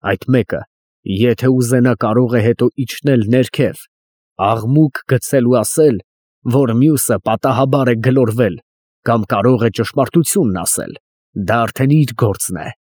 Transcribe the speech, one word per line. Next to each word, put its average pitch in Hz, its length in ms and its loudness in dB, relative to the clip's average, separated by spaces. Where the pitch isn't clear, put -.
Այդ 98 220 -4
մեկը, 123 360 0
եթե 117 440 0
ուզենա, 127 440 2
կարող 120 420 0
է 110 60 2
հետո 117 300 2
իջնել 127 540 -2
ներքև, 123 560 -2
աղմուկ 113 680 0
գցել 123 420 0
ու 123 100 4
ասել, 120 440 2
որ 123 280 0
մյուսը 127 460 2
պատահաբար 131 720 0
է 120 60 2
գլորվել, 117 600 0
կամ 113 180 0
կարող 110 380 0
է 113 80 -4
ճշմարտությունն 127 880 -2
ասել, 62 340 -6
դա 101 200 -2
արդեն 131 380 0
իր 147 200 2
գործն 95 440 -2
է։ 76 100 -10